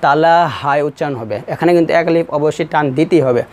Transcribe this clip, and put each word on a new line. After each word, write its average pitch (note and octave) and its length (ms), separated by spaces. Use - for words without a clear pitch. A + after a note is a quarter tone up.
তালাহায় D3 840
উচ্চারণ C#3+ 320
হবে। G#2+ 160
এখানে E3 220
কিন্তু E3 140
এক E3 100
আলিফ E3 160
অবশ্যই D3+ 340
টান D#3 120
দিতেই D#3+ 300
হবে। B2 160